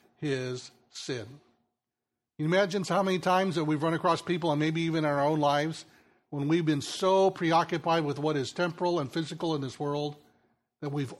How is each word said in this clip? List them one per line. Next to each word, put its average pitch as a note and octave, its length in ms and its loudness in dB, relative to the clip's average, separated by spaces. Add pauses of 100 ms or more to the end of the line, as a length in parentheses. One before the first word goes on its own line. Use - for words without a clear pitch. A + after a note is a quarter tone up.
(200)
his B2+ 520 -4 (200)
sin. - 340 -8
Can - 1120 -20
you D3+ 80 -2
imagine F#3+ 360 2
how F#3 200 0
many F#3 160 0
times F#3 360 2
that E3+ 80 0
we've D3+ 180 0
run D#3+ 120 2
across E3 280 2
people, E3+ 300 0
and D3 80 2
maybe D#3+ 220 0
even D#3+ 240 0
in D3 40 2
our C#3+ 120 2
own D#3 180 2
lives, D3 460 0 (440)
when C#3+ 200 -4
we've E3 160 2
been D3+ 160 2
so F#3+ 480 4
preoccupied E3 720 2
with C#3+ 160 -2
what D3+ 160 0
is C3 160 -2
temporal F3 480 0
and C3+ 100 -4
physical D#3+ 460 -4
in C#3+ 60 -2
this B2+ 180 -8
world, D3 380 -4 (640)
that D3 80 -6
we've C#3 300 -4